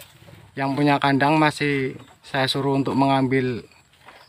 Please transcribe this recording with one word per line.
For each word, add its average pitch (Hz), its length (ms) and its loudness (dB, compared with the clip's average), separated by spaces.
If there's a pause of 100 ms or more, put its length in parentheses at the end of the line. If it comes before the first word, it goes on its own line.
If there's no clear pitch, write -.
(520)
Yang 139 240 -4
punya 143 240 2
kandang 139 400 2
masih 143 560 -2 (240)
saya 135 240 -4
suruh 139 320 -2
untuk 135 160 -2
mengambil 131 720 0 (640)